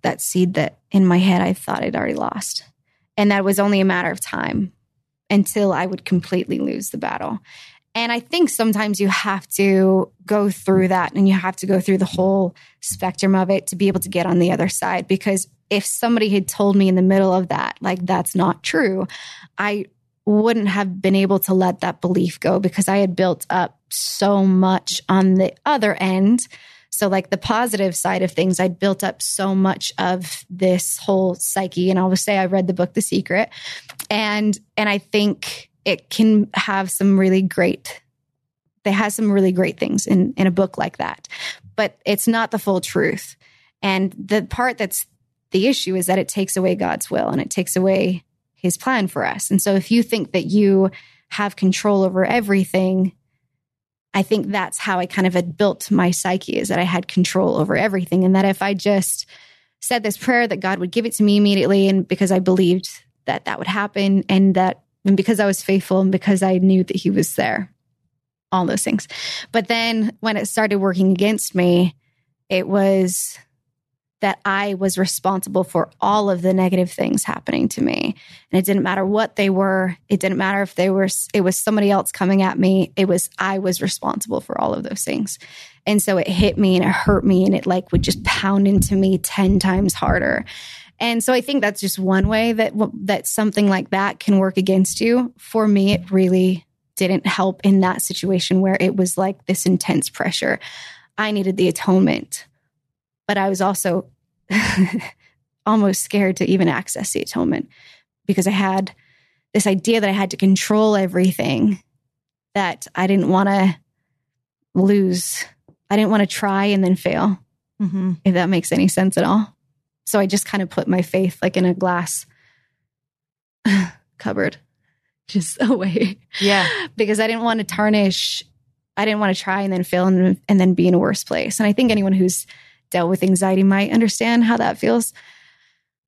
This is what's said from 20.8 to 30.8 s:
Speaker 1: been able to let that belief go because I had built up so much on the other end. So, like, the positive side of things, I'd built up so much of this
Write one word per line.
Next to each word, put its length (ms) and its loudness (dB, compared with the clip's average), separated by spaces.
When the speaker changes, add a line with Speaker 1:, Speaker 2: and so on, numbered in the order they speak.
Speaker 1:
been 140 2
able 240 2
to 140 -2
let 280 2
that 200 -4
belief 380 -2
go 200 0
because 280 -2
I 100 0
had 180 0
built 340 -2
up 300 -4
so 560 0
much 640 2
on 260 4
the 180 2
other 300 0
end. 440 2
So, 180 -4
like, 220 -2
the 80 -2
positive 580 -2
side 260 -2
of 100 -2
things, 280 0
I'd 200 -2
built 240 0
up 180 -6
so 340 -4
much 420 0
of 520 -4
this 500 0